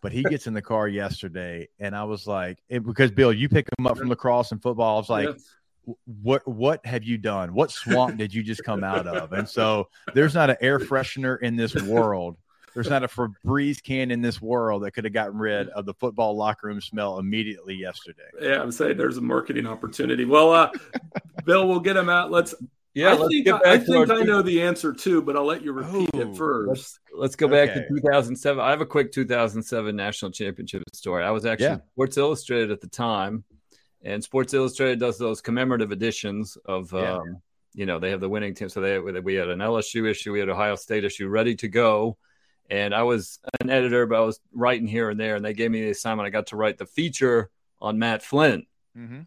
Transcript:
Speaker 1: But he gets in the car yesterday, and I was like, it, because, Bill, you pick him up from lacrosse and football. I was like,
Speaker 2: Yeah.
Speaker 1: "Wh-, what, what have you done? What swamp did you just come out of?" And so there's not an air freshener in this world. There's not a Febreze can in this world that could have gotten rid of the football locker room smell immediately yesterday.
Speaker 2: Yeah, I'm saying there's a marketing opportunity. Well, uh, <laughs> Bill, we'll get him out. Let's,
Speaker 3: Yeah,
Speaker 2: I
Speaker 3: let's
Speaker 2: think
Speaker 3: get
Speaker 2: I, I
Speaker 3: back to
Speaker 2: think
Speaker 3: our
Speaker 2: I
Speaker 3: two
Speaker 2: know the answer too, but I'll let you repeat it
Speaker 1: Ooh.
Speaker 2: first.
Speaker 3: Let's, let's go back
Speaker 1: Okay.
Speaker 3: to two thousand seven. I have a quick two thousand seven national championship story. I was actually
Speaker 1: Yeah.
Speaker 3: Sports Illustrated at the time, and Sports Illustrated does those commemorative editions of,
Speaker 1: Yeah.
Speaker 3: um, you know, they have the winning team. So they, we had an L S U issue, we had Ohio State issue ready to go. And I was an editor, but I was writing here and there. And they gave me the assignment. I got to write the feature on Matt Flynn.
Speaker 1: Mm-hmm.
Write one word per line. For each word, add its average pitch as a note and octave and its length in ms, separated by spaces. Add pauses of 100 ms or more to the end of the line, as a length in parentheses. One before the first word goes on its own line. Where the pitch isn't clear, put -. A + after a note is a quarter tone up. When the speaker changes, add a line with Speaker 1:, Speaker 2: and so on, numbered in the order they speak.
Speaker 1:
But G2 100
he B2+ 120
gets C#3+ 240
in A2+ 60
the G#2 80
car G#2+ 260
yesterday, F2+ 800 (100)
and G2+ 160
I G#2 80
was G#2+ 240
like, F#2 320 (100)
it, B2 160
because, A#2+ 240
Bill, A#2+ 240
you B2+ 160
pick - 180 (120)
him B2+ 80
up A#2+ 100
from C3 120
lacrosse A#2+ 420
and G#2+ 100
football. A2+ 360
I - 20
was G#2 100
like, G#2 200
Speaker 2:
Yeah. C#3+ 40 (600)
Speaker 1:
"Wh-, G#2 280
what, C3 240
what C3 380
have A#2 200
you A#2 120
done? G2 360
What B2 180
swamp A#2+ 460
did G#2 160
you A2+ 100
just G#2+ 220
come G2+ 180
out F#2 240
of?" E2+ 260
And G#2 140
so A2 400 (260)
there's D3 220
not D3+ 140
an B2 100
air C3+ 180
freshener C3 640
in A#2 140
this A#2 180
world. G2+ 640 (380)
There's A#2+ 160
not C3+ 140
a B2 40
Febreze C3+ 760
can C3 280
in A#2+ 100
this A#2 200
world A2 420
that G2 80
could A2+ 120
have G#2+ 100
gotten G#2+ 240
rid G#2 320
of G2+ 160
the G2 80
football A2 420
locker G#2+ 320
room G#2 140
smell G2+ 380
immediately G2 560
yesterday. F2 480 (180)
Speaker 2:
Yeah, C#3+ 200
I'm B2 100
saying C#3 260
there's B2+ 200
a B2 40
marketing B2 460
opportunity. B2 580
Well, D#3 260
uh, E3 200 (360)
<laughs> - 380
Bill, F#3 220
we'll F3+ 120
get F#3+ 160
him F3+ 140
out. F3 220
Let's, E3+ 240 (400)
Speaker 3:
Yeah, E3+ 140
Speaker 2:
I - 40
Speaker 3:
let's - 180
Speaker 2:
think C#4+ 140
Speaker 3:
get F#3+ 80
Speaker 2:
I, G#3 40
I F#3+ 40 (160)
Speaker 3:
back A#3+ 80
to E3+ 60
Speaker 2:
think B3 180
Speaker 3:
our A3 60
Speaker 2:
I A3+ 60
Speaker 3:
two G#3+ 40
Speaker 2:
know G#3 160
the F3 220
answer E3+ 280
too, E3 300
but C#3 140
I'll C#3+ 100
let D#3 180
you D3 80
repeat E3 440
it B2 140
Speaker 1:
Ooh. G2+ 60
Speaker 2:
first. C3+ 340
Speaker 3:
Let's, - 300 (160)
let's C3+ 200
go D#3 120
back C#3+ 220
Speaker 1:
Okay. C#3 120
Speaker 3:
to - 80
two C#3+ 120 (100)
thousand B2+ 260
seven. C3+ 260
I C3 80
have D3+ 100
a D3+ 60
quick C#3 240
two C3 140
thousand A2+ 360
seven G#2+ 340
national G2+ 360
championship F#2+ 500 (120)
story. F2+ 300
I F#2+ 60
was A2 160
actually A2+ 220
Speaker 1:
Yeah. D#3 100 (160)
Speaker 3:
Sports C3+ 240
Illustrated B2+ 540
at G2+ 100
the F2+ 60
time, G#2+ 560 (580)
and G#2 220
Sports C3 320
Illustrated C3 440
does A#2+ 200
those A2+ 220
commemorative A#2+ 500
editions G#2 760
of, F#2 260
Speaker 1:
Yeah. F#2 260
Speaker 3:
um, F2 200 (380)
you G2 100
know, F2 140
they F#2 100
have G2 100
the F#2+ 100
winning G#2 260
team. F#2+ 140
So G2+ 120
they, G2 180
we F#2 360
had F2+ 140
an F2+ 120
L A2+ 160
S - 160
U A2+ 140
issue, G#2+ 260
we G#2 60
had G2 100
Ohio G2+ 260
State G#2+ 280
issue G2 240
ready A2 300
to A2+ 100
go. A2 500 (520)
And G2+ 260
I A#2 80
was A#2 360 (200)
an B2+ 100
editor, B2 380
but A2+ 80
I A2+ 60
was A2+ 180 (140)
writing A#2+ 340
here A2 220
and G#2+ 100
there. A2 160
And G#2 80
they G#2+ 100
gave A2+ 160
me A2 120
the G#2+ 100
assignment. G#2+ 340
I G2+ 40
got G#2+ 180
to G#2+ 80
write G#2+ 220
the F#2+ 80
feature C3 640 (320)
on G#2+ 180
Matt A2+ 240
Flynn. C#3 420 (320)
Speaker 1:
Mm-hmm. A#2+ 300